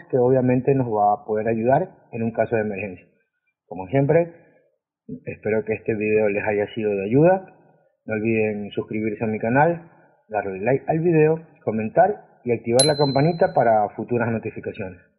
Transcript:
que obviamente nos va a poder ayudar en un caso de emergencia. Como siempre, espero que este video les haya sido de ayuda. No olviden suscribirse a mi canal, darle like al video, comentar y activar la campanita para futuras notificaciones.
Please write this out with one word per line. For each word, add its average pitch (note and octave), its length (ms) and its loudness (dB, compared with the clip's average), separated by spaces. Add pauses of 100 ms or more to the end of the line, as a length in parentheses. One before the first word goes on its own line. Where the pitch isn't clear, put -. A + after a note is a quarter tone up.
que C#3 80 0
obviamente B2+ 580 4
nos B2+ 120 0
va G#2 260 2
a - 120 -4
poder G#2+ 240 -2
ayudar B2 400 2 (240)
en A2+ 100 -6
un A2+ 80 -2
caso A2+ 240 -2
de A2 60 2
emergencia. G2 440 -8 (600)
Como F2+ 220 -12
siempre, D3+ 440 2 (920)
espero G#2+ 400 -4
que A2 80 -4
este A2 200 -4
video G#2+ 360 0
les G2+ 160 -2
haya G#2 280 -2
sido G#2+ 220 -2
de G2 80 -4
ayuda. D#3+ 500 2 (520)
No A2 80 -6
olviden G#2+ 580 -2
suscribirse G#2+ 540 -6
a - 20 -2
mi G#2+ 120 -4
canal, D3 520 0 (380)
darle G2 320 -6
like C3 260 -2
al D#3+ 120 0
video, D#3+ 460 2 (200)
comentar A2 800 0
y A#2+ 80 0
activar A#2 320 2
la D3+ 100 2
campanita D3+ 580 0
para A2 360 2
futuras A#2 420 -4
notificaciones. G2+ 720 -10 (180)